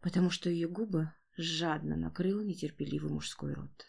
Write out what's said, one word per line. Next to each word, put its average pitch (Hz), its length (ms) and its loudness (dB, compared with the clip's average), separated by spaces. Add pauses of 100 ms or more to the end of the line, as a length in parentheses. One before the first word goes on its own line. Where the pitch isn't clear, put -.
потому 180 300 4
что - 180 -2
ее 170 200 2
губы 180 440 0 (240)
жадно 156 600 0
накрыл 175 460 0
нетерпеливый 151 680 -2
мужской 76 400 -4
рот. 69 360 -10